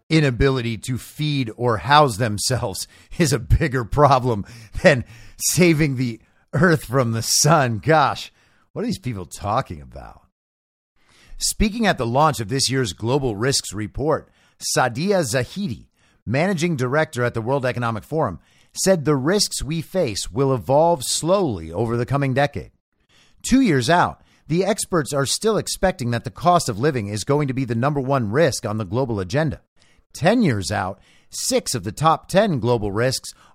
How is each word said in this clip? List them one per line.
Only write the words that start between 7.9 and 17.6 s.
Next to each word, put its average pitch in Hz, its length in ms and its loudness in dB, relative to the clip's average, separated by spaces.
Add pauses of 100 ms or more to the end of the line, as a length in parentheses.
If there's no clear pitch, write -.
what 180 100 -6
are 254 40 -4
these 208 120 -4
people 101 260 -8
talking 104 560 -4
about? 62 400 -20 (1160)
Speaking 214 500 -2
at 175 100 2
the 123 80 -2
launch 131 340 2
of 104 100 -8
this 127 200 -2
year's 123 240 -2
Global 123 420 -2
Risks 123 380 -2
Report, 113 560 -4 (480)
Sadia 151 460 0
Zahidi, 123 640 -6 (380)
managing 165 500 0
director 127 480 -2
at 120 100 -2
the 113 80 -4
World 131 240 -2